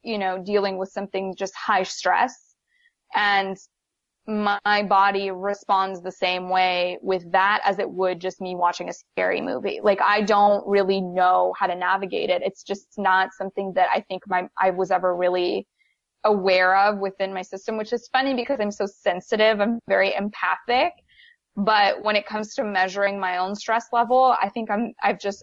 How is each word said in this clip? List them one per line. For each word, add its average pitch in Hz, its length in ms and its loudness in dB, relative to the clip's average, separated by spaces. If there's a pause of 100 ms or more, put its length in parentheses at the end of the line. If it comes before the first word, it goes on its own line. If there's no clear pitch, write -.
you 220 160 -6
know, 185 260 -4
dealing 196 320 0
with 190 140 -6
something 190 460 -6
just 190 200 -6
high 190 280 0
stress. - 720 -2 (600)
And 196 420 0 (720)
my 208 560 0
body 196 480 2
responds 190 720 -2
the 180 100 -8
same 180 380 -4
way 180 520 0
with 175 300 -2
that 196 320 2
as 196 140 0
it 202 120 -4
would 180 300 -2
just 180 220 -8
me 185 120 -6
watching 175 360 -2
a - 20 -10
scary - 480 -4
movie. 165 420 -6
Like, 202 200 2
I 208 180 2
don't 202 480 4
really 196 320 2
know 180 580 2
how 190 80 0
to 180 80 -2
navigate 185 540 -2
it. 180 140 0
It's 190 200 -6
just - 240 -10 (120)
not 190 340 2
something 196 400 -8
that 185 200 2
I 208 100 0
think - 260 -10
my, 180 200 -2 (100)
I 190 120 2
was 185 200 -2
ever 180 260 0
really 180 500 0 (580)
aware 185 520 4
of 202 220 4
within 190 340 -4
my 185 100 -6
system, 190 340 -8
which 214 160 -6
is 233 200 -6
funny 269 220 0
because 247 260 -2
I'm 208 100 -2
so 202 160 -4
sensitive. 208 760 0
I'm 233 180 0 (100)
very 190 260 2
empathic. 208 760 -2 (640)
But 208 480 2
when 208 120 0
it 202 100 0
comes 214 280 -8
to - 100 -2
measuring 196 540 0
my 180 200 -2
own 190 160 -2
stress 226 380 -2
level, 240 480 4
I 202 80 0
think 220 220 -8
I'm, 214 220 -2 (100)
I've 196 160 0
just, 202 240 -8